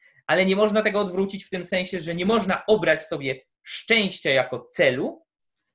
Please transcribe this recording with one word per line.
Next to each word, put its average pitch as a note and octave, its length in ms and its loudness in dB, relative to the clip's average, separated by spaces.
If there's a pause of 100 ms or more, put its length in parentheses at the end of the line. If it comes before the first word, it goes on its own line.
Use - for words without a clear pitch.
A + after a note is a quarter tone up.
(260)
ale F3+ 200 2
nie F#3+ 100 2
można G#3+ 260 2
tego G#3 180 0
odwrócić G3 440 -4
w - 60 -18
tym F3+ 140 -6
sensie, F#3 360 -4
że E3 140 -8
nie F3+ 120 -2
można G#3+ 400 0
obrać E3 360 2
sobie C3+ 380 -6 (220)
szczęścia - 680 -2
jako B2+ 420 0
celu, D3 540 0 (480)